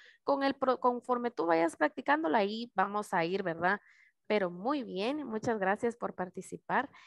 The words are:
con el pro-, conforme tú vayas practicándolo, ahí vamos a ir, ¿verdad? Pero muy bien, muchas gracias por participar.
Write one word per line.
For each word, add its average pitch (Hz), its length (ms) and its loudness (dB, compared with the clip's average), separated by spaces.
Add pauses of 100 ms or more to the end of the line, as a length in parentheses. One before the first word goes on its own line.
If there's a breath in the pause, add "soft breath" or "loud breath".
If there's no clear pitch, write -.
(240 loud breath)
con 277 200 0
el 277 100 2
pro-, 254 260 0
conforme 247 520 0
tú - 140 -4
vayas 311 300 4
practicándolo, 302 600 2
ahí 220 360 0
vamos 202 400 -2
a 170 120 2
ir, 190 180 -2
¿verdad? 175 380 0 (440 soft breath)
Pero 202 240 2
muy 226 340 -4
bien, 220 440 -4
muchas 220 320 -2
gracias 208 380 0
por 196 180 -8
participar. 185 720 -4 (180 loud breath)